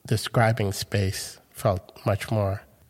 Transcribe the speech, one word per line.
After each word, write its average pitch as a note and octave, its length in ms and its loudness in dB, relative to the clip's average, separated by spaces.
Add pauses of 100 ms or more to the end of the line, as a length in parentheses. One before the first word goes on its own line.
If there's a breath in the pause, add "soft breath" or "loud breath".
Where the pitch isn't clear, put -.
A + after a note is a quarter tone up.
describing A2+ 640 2
space - 680 -4 (120)
felt - 420 -2 (140)
much G2+ 240 -2
more G2+ 320 0 (280)